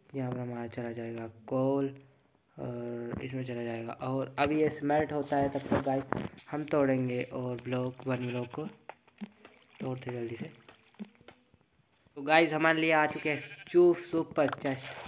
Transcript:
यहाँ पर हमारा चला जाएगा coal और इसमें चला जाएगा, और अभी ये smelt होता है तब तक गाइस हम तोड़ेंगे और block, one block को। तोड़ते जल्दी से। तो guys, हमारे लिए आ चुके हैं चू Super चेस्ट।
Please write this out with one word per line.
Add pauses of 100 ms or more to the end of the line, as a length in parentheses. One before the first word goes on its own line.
(160)
यहाँ
पर
हमारा
चला
जाएगा (200)
coal (640)
और
इसमें
चला
जाएगा,
और
अभी
ये
smelt
होता
है
तब
तक
गाइस (420)
हम
तोड़ेंगे
और
block,
one
block
को। (1160)
तोड़ते
जल्दी
से। (1600)
तो
guys,
हमारे
लिए
आ
चुके
हैं
चू
Super
चेस्ट। (220)